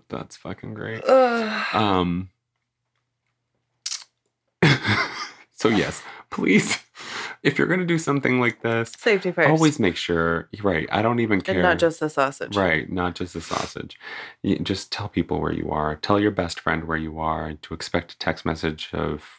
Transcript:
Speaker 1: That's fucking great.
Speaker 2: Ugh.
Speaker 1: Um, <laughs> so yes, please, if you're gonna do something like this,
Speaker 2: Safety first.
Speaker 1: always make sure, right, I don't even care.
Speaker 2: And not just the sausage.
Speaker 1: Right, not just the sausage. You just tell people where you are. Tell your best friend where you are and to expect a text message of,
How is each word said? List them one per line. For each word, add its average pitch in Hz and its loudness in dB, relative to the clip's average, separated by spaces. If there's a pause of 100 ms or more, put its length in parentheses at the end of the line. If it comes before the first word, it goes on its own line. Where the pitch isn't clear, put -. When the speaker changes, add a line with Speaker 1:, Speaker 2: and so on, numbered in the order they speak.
Speaker 1:
That's - -10
fucking 104 -10
great. - -10
Speaker 2:
Ugh. 233 4
Speaker 1:
Um, 92 2 (2250)
<laughs> - 2 (920)
so - 2
yes, 90 0 (280)
please, - 2 (680)
if - 2
you're - 2
gonna 185 0
do 170 2
something 135 2
like 120 0
this, 113 0
Speaker 2:
Safety 190 2
first. 165 4
Speaker 1:
always 156 4
make 95 4
sure, 82 0 (140)
right, 85 2
I 98 2
don't 117 2
even 104 2
care. 190 -2
Speaker 2:
And 180 2
not 175 4
just 165 2
the 156 -2
sausage. 135 -2
Speaker 1:
Right, 85 2
not 90 -2
just 90 -8
the 82 -8
sausage. - -6 (440)
You - 2
just - -4
tell - -8
people 82 -2
where 78 -2
you 80 -4
are. 76 -2
Tell 101 0
your 104 2
best 87 -4
friend 80 -2
where 80 -2
you 80 -6
are 78 -2
and 78 -10
to - -10
expect - -6
a - -20
text - -4
message 80 -4
of, 78 -4 (160)